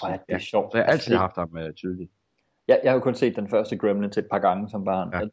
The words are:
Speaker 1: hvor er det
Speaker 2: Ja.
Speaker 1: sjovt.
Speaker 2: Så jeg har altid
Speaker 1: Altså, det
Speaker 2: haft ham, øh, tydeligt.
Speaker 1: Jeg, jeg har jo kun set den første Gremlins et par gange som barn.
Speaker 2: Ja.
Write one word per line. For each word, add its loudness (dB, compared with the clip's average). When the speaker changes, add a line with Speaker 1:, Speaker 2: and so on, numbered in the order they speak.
Speaker 1:
hvor -6
er -4
det -12
Speaker 2:
Ja. -2
Speaker 1:
sjovt. -2
Speaker 2:
Så 0
jeg 2
har 4
altid 4
Speaker 1:
Altså, -2
det 4
Speaker 2:
haft -2
ham, -6
øh, -8
tydeligt. -8
Speaker 1:
Jeg, 6
jeg 6
har 4
jo 0
kun 2
set 0
den -4
første 0
Gremlins 0
et -2
par 0
gange 0
som -6
barn. -2
Speaker 2:
Ja. -4